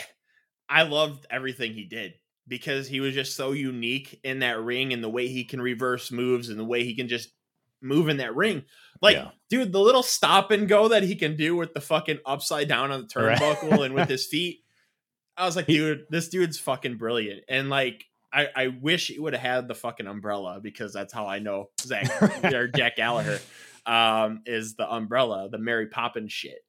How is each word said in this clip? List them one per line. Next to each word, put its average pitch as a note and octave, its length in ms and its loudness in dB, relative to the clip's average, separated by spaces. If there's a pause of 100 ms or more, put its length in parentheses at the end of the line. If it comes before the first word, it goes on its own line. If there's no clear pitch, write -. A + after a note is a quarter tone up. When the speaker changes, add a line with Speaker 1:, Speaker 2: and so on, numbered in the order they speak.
(680)
Speaker 1:
I D#3 160 4
loved D3 460 -2
everything B2 440 -6
he G#2+ 120 -12
did G2 300 -12 (320)
because C3+ 400 -6
he C3+ 120 -4
was C3+ 140 -2
just C3+ 220 -4
so C3+ 180 -4
unique C3 680 -6
in C3 160 -4
that A#2+ 200 -2
ring B2 320 -2
and A#2 120 -4
the A2 60 -4
way B2 180 -2
he B2+ 180 -6
can B2+ 160 -8
reverse B2 500 -4
moves B2 380 -2
and G#2+ 100 -8
the A2 60 -6
way A#2+ 180 0
he A#2+ 120 -4
can B2 120 -4
just A#2 220 -4 (520)
move D3+ 280 4
in D3 80 2
that A#2+ 180 -4
ring. F3 280 0 (380)
Like, G3+ 140 8
Speaker 2:
Yeah. - 140 -4 (200)
Speaker 1:
dude, A#3 220 2
the G3 80 2
little B3 240 8
stop F#3+ 480 4
and G3+ 160 4
go G#3 220 8
that G#3+ 140 6
he F#3+ 120 0
can D#3 220 -2
do D#3+ 180 2
with E3 180 -2
the D#3 60 0
fucking D#3 460 0
upside D3 420 -2
down C#3 240 2
on C3 160 -6
the - 140 -2
Speaker 2:
Right. A2+ 180 4
Speaker 1:
turnbuckle D3 460 4
and C3 100 -2
with E3+ 140 2
Speaker 2:
<laughs> - 0 -
Speaker 1:
his C3 160 -2
feet. F3 380 -4 (720)
I F#3 80 0
was F3 100 0
like, F3 120 -2
Speaker 2:
He D3+ 100 6
Speaker 1:
"Dude, D3+ 320 0
this E3 180 -2
dude's F3 320 -2
fucking B2+ 380 -4
brilliant." A2+ 500 -4
And, C3+ 220 -2
like, C3 360 -2 (280)
I, C#3+ 220 2
I C3 120 2
wish C#3 400 -2
he B2+ 100 -8
would D#3 160 -4
have B2 80 -4
had B2+ 280 -2
the A2+ 60 -8
fucking A#2 300 -10
umbrella G2+ 560 -6
because G#2 320 -10
that's G2+ 200 -8
how A2 140 -6
I G2 120 -4
know G2+ 300 -6 (100)
Zach B2+ 320 -2 (100)
Speaker 2:
<laughs> - 220 4 (100)
Speaker 1:
or B2 140 0
Jack B2 300 0
Gallagher, A2 420 0 (460)
um, A2 600 4
is A2 300 -4
the A2 160 -4
umbrella, A2+ 580 0
the A2 80 -8
Mary A2+ 300 -2
Poppins A#2 460 -6
shit. - 360 -12